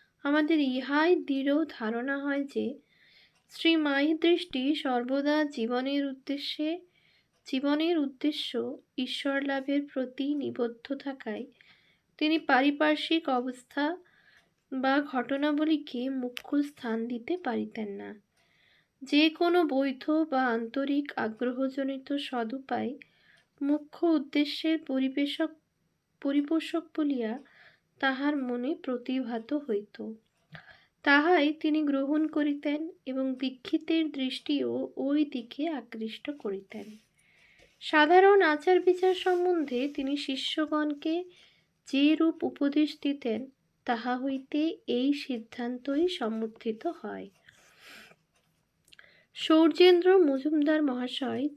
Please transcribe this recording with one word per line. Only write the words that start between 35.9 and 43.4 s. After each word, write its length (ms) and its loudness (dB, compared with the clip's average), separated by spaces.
করিতেন। 640 -10
সাধারণ 640 8
আচার 380 4
বিচার 340 4
সম্বন্ধে 760 0
তিনি 300 -4
শিষ্যগণকে 1080 -2
যে 300 4
রূপ 280 2
উপদেশ 580 0
দিতেন, 460 -4